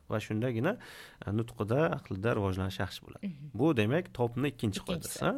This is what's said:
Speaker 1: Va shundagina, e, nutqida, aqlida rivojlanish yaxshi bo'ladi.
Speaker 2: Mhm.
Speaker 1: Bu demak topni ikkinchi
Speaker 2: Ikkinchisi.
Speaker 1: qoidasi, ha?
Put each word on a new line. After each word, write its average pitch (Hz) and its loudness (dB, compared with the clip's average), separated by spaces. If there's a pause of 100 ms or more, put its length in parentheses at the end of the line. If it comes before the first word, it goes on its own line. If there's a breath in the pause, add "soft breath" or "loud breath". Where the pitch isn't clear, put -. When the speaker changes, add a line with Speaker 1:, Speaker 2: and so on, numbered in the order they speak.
Speaker 1:
Va 110 0
shundagina, 113 0 (540 loud breath)
e, 104 0
nutqida, 113 2 (100)
aqlida 113 -2
rivojlanish 95 0
yaxshi 95 -4
bo'ladi. - -14
Speaker 2:
Mhm. 151 -8
Speaker 1:
Bu 131 4
demak 123 2
topni 123 0
ikkinchi 107 -2
Speaker 2:
Ikkinchisi. - -6
Speaker 1:
qoidasi, - -2
ha? 175 4